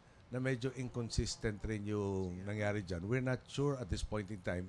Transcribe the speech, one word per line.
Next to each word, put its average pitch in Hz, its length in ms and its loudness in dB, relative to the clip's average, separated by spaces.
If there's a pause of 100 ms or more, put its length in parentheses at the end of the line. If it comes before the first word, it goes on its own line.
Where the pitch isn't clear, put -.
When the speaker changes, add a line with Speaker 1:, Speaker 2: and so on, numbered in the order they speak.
(320)
Speaker 1:
na 131 100 0
medyo 127 320 2
inconsistent 117 880 0
rin 104 240 -2
yung 98 480 2
Speaker 2:
Sige. 92 160 -6
Speaker 1:
nangyari 104 320 2
dyan. 87 240 -2
We're 127 180 2
not 127 220 0
sure 139 320 2
at 120 80 -4
this 104 160 0
point 107 280 -2
in 101 120 -6
time 90 260 0